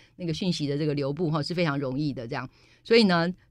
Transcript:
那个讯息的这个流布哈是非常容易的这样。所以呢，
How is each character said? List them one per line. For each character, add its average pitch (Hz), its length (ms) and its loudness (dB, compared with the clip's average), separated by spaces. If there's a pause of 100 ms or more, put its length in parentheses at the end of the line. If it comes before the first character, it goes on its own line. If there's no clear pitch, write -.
(140)
那 180 100 -10
个 165 80 -2
讯 175 200 -2
息 151 160 -4
的 143 100 -2
这 156 80 -2
个 143 80 0
流 143 180 -2
布 160 180 -2
哈 160 120 0
是 - 120 -8
非 175 100 0
常 143 120 0
容 135 220 -4
易 151 140 -2
的 117 160 -10
这 143 60 -8
样。 127 140 -8 (360)
所 226 120 4
以 233 80 10
呢， 175 240 4 (220)